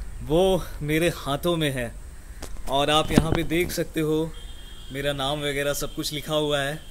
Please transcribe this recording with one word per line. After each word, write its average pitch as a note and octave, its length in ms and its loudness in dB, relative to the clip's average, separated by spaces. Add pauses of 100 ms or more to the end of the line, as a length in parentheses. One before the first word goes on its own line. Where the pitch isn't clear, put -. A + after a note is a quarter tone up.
(240)
वो E3+ 380 4 (200)
मेरे D#3 340 2
हाथों C#3+ 420 0
में D#3 140 2
है। B2 180 -4 (800)
और C#3+ 200 4
आप D3+ 220 4
यहाँ D#3 200 6
पे E3 140 2
देख E3+ 260 0
सकते D#3+ 300 -2
हो D#3 280 2 (640)
मेरा C#3 200 0
नाम C#3 260 0
वगैरह C#3+ 340 0
सब C#3 220 -4
कुछ D3+ 180 -4
लिखा D3 220 -4
हुआ D3 240 2
है। C#3+ 200 -2 (100)